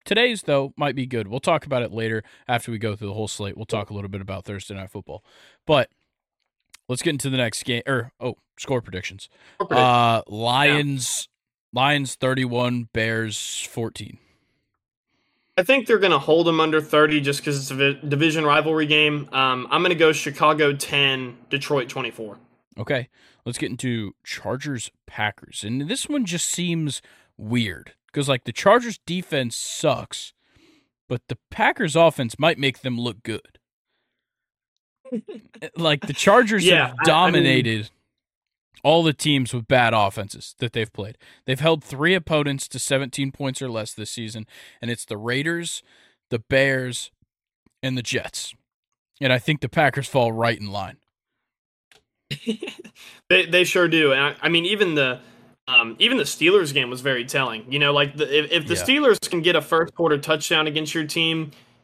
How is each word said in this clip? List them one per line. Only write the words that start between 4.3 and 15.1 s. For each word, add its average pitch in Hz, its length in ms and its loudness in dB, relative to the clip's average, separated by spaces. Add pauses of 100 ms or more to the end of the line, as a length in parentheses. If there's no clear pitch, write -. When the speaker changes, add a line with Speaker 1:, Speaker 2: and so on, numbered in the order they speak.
Speaker 1:
Thursday 101 300 -12
Night 95 160 -14
Football. - 340 -16 (400)
But 139 240 2 (1000)
let's 127 140 -4
get 170 80 0
into 139 220 -2
the 131 60 -2
next 120 260 -2
game, 117 240 -2
or, 127 320 -2
oh, 123 180 -6 (220)
score 127 240 -4
predictions. 92 440 -12 (280)
Speaker 2:
Score - 140 -6
predictions. 127 200 6
Speaker 1:
Uh, 117 380 4
Speaker 2:
Yeah. 104 80 -12
Speaker 1:
Lions, 139 960 0 (440)
Lions 139 400 0
thirty-one, 123 800 -2
Bears 113 680 -4 (100)
fourteen. - 480 -10 (1400)